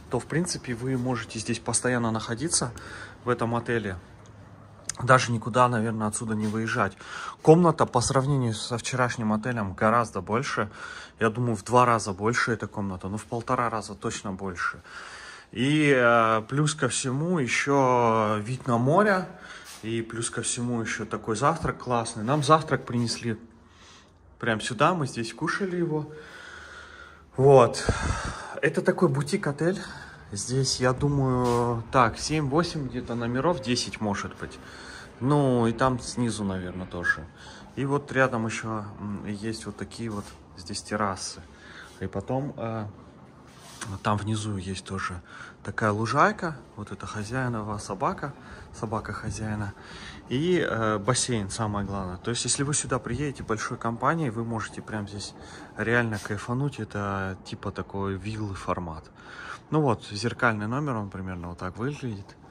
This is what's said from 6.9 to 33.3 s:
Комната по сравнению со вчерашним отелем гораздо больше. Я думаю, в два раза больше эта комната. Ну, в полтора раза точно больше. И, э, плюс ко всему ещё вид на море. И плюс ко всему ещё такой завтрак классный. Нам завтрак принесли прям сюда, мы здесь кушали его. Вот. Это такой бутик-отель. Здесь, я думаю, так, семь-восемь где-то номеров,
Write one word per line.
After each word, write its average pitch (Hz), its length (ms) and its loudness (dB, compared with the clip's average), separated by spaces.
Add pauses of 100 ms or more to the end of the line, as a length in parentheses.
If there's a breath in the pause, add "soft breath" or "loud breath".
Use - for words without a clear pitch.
Комната 160 440 8
по 123 160 4
сравнению 131 520 4
со 117 240 -4
вчерашним 117 560 0
отелем 107 400 -2
гораздо 110 480 2
больше. 107 480 0 (500 loud breath)
Я 113 100 4
думаю, 117 260 0
в 101 80 -6
два 123 220 6
раза 113 280 2
больше 113 400 0
эта 104 140 -4
комната. 95 420 -6
Ну, 104 80 -4
в 107 80 -10
полтора 120 440 0
раза 104 260 -4
точно 110 360 -6
больше. 95 500 -4 (680 loud breath)
И, 143 420 4
э, 117 540 6
плюс 147 280 2
ко 131 120 2
всему 151 520 0
ещё 120 1000 4
вид 123 280 -4
на 120 100 4
море. 185 480 4 (580 loud breath)
И 113 180 -2
плюс 113 280 -6
ко 120 120 -4
всему 120 400 -2
ещё 107 240 -4
такой 110 300 -4
завтрак 139 420 0
классный. 117 460 -2
Нам 139 200 2
завтрак 151 420 4
принесли 117 520 -2 (1040 loud breath)
прям 113 220 0
сюда, 147 320 2
мы 151 140 0
здесь 117 260 -6
кушали 175 440 -2
его. 151 340 -2 (1300 loud breath)
Вот. 131 480 8 (760 loud breath)
Это 156 200 2
такой 180 280 4
бутик-отель. 156 680 0 (520 loud breath)
Здесь, 127 480 0
я 127 140 4
думаю, 123 960 2
так, 123 260 6
семь-восемь 151 680 0
где-то 120 280 -6
номеров, 123 460 0